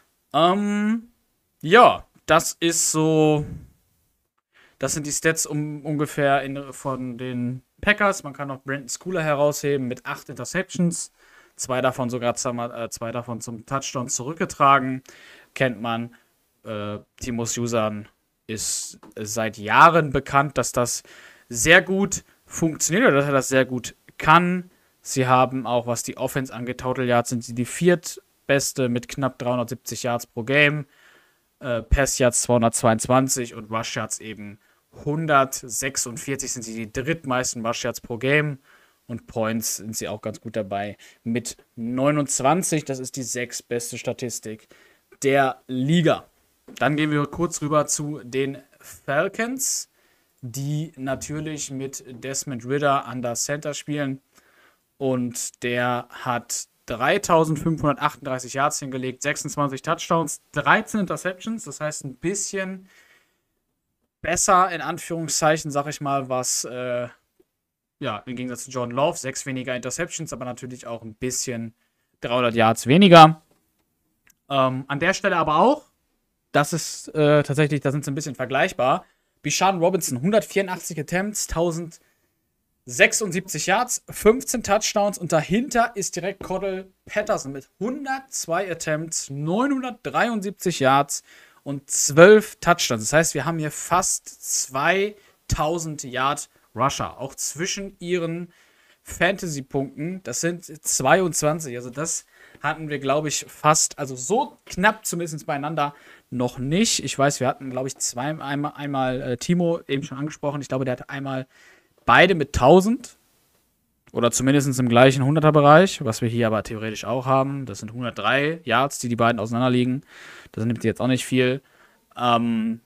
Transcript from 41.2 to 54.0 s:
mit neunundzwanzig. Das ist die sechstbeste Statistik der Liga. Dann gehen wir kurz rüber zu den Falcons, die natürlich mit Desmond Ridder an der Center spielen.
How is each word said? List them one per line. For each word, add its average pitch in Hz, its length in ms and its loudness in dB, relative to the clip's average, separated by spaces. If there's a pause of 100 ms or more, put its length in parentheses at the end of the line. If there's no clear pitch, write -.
mit 117 340 -4 (200)
neunundzwanzig. 139 1080 0
Das 135 140 -6
ist 127 160 -10
die 135 80 -6
sechstbeste 120 760 -8
Statistik 113 680 -8 (560)
der 135 460 2
Liga. 135 560 2 (560)
Dann 135 160 4
gehen 151 160 0
wir 147 140 2
kurz 170 360 -4
rüber 143 240 2
zu 147 380 -6
den 135 340 -4 (220)
Falcons, - 1080 -4 (520)
die 143 560 -6
natürlich 143 760 -8
mit 135 380 -8
Desmond 127 580 -10
Ridder 139 400 0
an 120 160 -8
der 117 140 -4
Center 147 360 -6
spielen. 143 480 -6 (800)